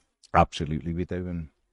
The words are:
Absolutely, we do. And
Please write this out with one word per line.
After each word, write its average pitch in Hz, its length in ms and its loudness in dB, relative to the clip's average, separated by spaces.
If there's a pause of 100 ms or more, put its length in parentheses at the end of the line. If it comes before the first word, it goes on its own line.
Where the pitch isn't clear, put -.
(340)
Absolutely, 82 580 2
we 87 140 -4
do. 90 200 -6
And 85 220 -6 (240)